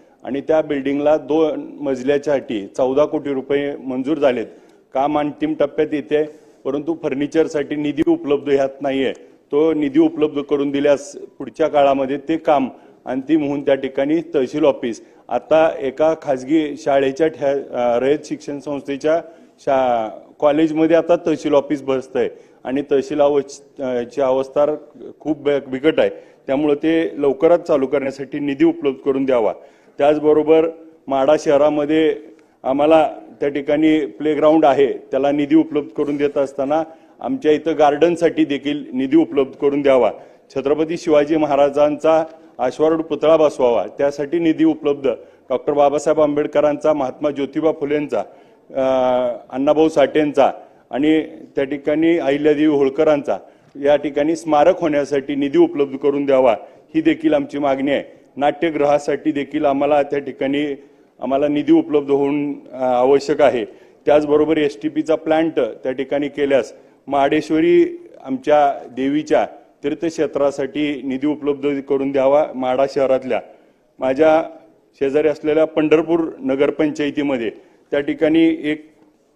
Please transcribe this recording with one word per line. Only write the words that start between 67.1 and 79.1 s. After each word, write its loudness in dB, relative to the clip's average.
आमच्या 0
देवीच्या 0
तीर्थक्षेत्रासाठी -4
निधी -4
उपलब्ध -4
करून -2
द्यावा. 2
माढा 0
शहरातल्या 0
माझ्या 2
शेजारी 0
असलेल्या 0
पंढरपूर 2
नगरपंचायतीमध्ये -2
त्या 0
ठिकाणी 2
एक -6